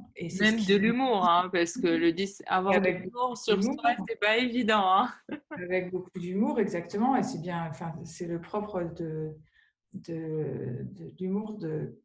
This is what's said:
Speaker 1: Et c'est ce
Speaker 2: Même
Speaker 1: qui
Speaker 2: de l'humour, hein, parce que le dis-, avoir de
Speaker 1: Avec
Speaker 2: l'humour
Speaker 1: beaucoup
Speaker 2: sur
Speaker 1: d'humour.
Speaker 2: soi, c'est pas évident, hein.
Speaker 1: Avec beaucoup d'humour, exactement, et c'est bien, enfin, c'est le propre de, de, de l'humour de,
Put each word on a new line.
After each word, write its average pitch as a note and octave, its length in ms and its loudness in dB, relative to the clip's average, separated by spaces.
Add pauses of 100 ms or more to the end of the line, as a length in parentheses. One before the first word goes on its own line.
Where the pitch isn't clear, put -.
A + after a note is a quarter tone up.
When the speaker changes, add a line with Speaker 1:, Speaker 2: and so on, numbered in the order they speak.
(160)
Speaker 1:
Et E3+ 140 -8
c'est F#3 80 -6
ce G3 140 2
Speaker 2:
Même A3 40 2
Speaker 1:
qui A3 120 0
Speaker 2:
de G3+ 100 6
l'humour, A3+ 520 4
hein, F3 220 4
parce E3+ 260 2
que F3+ 100 0
le E3 260 4
dis-, G3 320 -4
avoir F#3 300 4
de - 40 6
Speaker 1:
Avec F3+ 240 2
Speaker 2:
l'humour B3 260 -2
Speaker 1:
beaucoup A#3+ 60 -6
Speaker 2:
sur G#3+ 220 2
Speaker 1:
d'humour. A#3 240 0
Speaker 2:
soi, A#3 100 4 (160)
c'est A3+ 140 -8
pas G#3+ 160 4
évident, A3+ 480 2
hein. G3 240 6 (420)
Speaker 1:
Avec F3+ 400 -2
beaucoup F#3 260 -6
d'humour, G3 440 0
exactement, G#3 560 0
et - 60 0
c'est D#3+ 180 -6
bien, E3+ 280 -4
enfin, E3 240 -8 (120)
c'est - 200 -10
le E3+ 140 -4
propre G3+ 440 -6
de, D#3 500 -6 (600)
de, D#3 1000 -6
de E3 260 -14
l'humour G#3 380 -4
de, D#3 480 -6